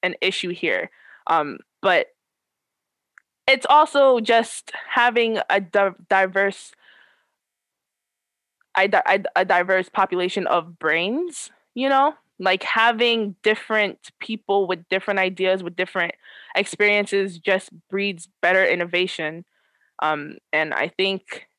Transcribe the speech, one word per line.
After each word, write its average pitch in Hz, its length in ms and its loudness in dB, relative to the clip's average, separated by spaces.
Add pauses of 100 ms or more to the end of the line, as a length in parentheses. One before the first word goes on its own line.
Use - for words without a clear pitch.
an 185 200 -4
issue 185 320 -4
here." 113 360 -4 (360)
Um, 151 320 -2 (240)
but 180 240 2 (1400)
it's 269 220 2
also 277 520 6
just 226 520 0 (160)
having 226 500 2 (120)
a 196 100 2
di-, 196 300 0 (180)
diverse, 190 640 0 (2000)
a 190 120 4
di-, 202 180 4
a, 196 180 2 (120)
a 185 80 2
diverse 185 440 0
population 185 580 -2
of 170 320 -2
brains, 196 720 -4 (240)
you 262 140 -2
know, 277 260 2 (240)
like, 185 240 -2
having 226 800 0
different 214 680 -2 (100)
people 202 460 -2
with 175 240 -6
different 190 280 -2
ideas, 185 440 0
with 170 140 -10
different 180 380 -4 (400)
experiences 202 840 0
just 190 320 -2 (180)
breeds 196 400 -6 (140)
better 185 220 4
innovation. 175 800 -2 (560)
Um, 151 360 -4 (160)
and 156 220 -2
I - 140 -4
think - 600 -6 (100)